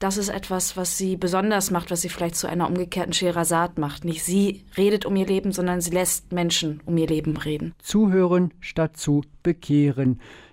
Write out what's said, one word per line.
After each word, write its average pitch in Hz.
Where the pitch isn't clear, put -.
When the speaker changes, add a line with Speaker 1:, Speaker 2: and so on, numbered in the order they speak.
Speaker 1:
Das 196
ist 202
etwas, 185
was 180
sie 190
besonders 190
macht, 175
was 175
sie 180
vielleicht 170
zu -
einer 175
umgekehrten 180
Scheherazade 170
macht. 143
Nicht 165
sie 196
redet 202
um 196
ihr 190
Leben, 190
sondern 180
sie 175
lässt 180
Menschen 165
um 170
ihr 160
Leben 156
reden. 151
Speaker 2:
Zuhören 185
statt -
zu 147
bekehren. 143